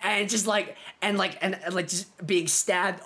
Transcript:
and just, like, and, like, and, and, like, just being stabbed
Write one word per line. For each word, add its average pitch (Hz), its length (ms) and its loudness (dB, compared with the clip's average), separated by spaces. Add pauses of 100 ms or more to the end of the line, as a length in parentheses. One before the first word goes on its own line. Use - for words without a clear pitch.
and 202 260 2
just, 208 160 0
like, 208 320 0 (240)
and, 202 160 2
like, 185 240 0
and, 185 240 0
and, 175 80 -4
like, 165 140 0
just 175 400 -6
being 170 200 4
stabbed 180 580 2